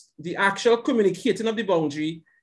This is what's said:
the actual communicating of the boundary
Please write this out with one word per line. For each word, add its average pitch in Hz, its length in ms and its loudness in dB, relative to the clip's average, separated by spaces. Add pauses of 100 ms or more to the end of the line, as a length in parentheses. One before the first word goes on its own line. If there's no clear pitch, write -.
(180)
the 156 180 -8
actual 196 420 2
communicating 220 680 0
of 226 100 -2
the 226 60 -2
boundary 160 600 -2 (200)